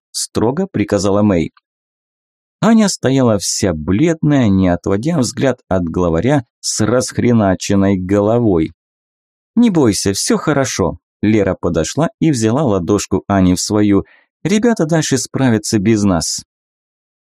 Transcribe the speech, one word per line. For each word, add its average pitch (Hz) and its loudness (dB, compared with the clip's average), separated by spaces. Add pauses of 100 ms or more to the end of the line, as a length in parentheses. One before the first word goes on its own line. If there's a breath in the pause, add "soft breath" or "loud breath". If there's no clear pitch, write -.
(120)
строго 156 -2
приказала 104 0
Мэй. 92 0 (1160)
Аня 220 4
стояла 123 0
вся - -2
бледная, 127 0
не 95 2
отводя 107 -2
взгляд 123 -2
от 92 -2
главаря 87 0 (160)
с - -4
расхреначенной 104 0
головой. 101 0 (840)
«Не 233 4
бойся, 117 0
всё 220 -2
хорошо». 120 -2 (240)
Лера 101 2
подошла 87 -2 (100)
и 160 2
взяла 120 0
ладошку 98 -2
Ани 92 2
в 85 -2
свою. 104 0 (400 soft breath)
«Ребята 220 0
дальше 151 0
справятся 117 -2
без 104 0
нас». 90 -2 (880)